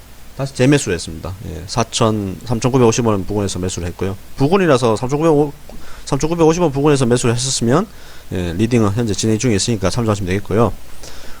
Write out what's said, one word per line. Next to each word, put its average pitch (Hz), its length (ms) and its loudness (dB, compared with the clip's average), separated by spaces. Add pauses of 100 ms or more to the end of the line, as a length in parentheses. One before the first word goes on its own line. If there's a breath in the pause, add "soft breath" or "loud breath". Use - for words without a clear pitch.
(360)
다시 135 180 -6
재매수를 127 420 4
했습니다. 80 360 -8 (140)
예, 82 200 -10
사천, 107 800 -2
삼천구백오십 120 640 2
원 101 180 0
부근에서 101 360 -2
매수를 90 280 -4
했고요. 95 280 -6 (200)
부근이라서 135 600 4
삼천구백오, 147 560 2 (540 loud breath)
삼천구백오십 160 560 2
원 151 100 2
부근에서 139 340 2
매수를 120 300 2
했었으면, 131 500 0 (460 loud breath)
예, 90 220 -4
리딩은 110 380 2
현재 110 220 -2
진행 110 240 0
중에 117 160 0
있으니까 98 360 0
참조하시면 104 360 -2
되겠고요. 95 460 0 (680 loud breath)